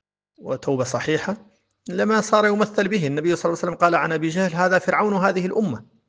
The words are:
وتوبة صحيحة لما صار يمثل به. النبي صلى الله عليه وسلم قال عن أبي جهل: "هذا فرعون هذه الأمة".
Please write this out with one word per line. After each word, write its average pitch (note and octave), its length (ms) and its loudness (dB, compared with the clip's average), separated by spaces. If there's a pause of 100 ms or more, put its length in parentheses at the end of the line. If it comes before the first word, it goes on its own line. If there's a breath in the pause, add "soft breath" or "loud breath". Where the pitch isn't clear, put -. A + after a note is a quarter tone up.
(380)
وتوبة C3 460 -4
صحيحة D3+ 520 -4 (520)
لما G#3 320 0
صار G#3+ 260 4
يمثل G#3 420 0
به. F#3 180 0
النبي D3+ 300 0
صلى E3+ 140 -2
الله E3 120 -2
عليه F3 60 -2
وسلم E3+ 60 -4
قال E3+ 200 2
عن D#3+ 180 0
أبي D#3+ 160 -2
جهل: F3 260 -2
"هذا F3+ 240 2
فرعون G3+ 360 0
هذه F#3 320 0
الأمة". F#3 380 -2 (240)